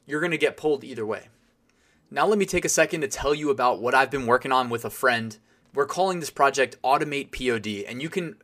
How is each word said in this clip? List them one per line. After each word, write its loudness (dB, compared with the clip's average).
you're -4
gonna -2
get 0
pulled 0
either -8
way. -6
Now 0
let 2
me 2
take -2
a 0
second 2
to -2
tell -2
you -2
about 2
what 0
I've 4
been -4
working 2
on 2
with -4
a -4
friend. -2
We're 0
calling 0
this -8
project 2
Automate 0
P -2
O 2
D, -6
and -10
you -6
can -6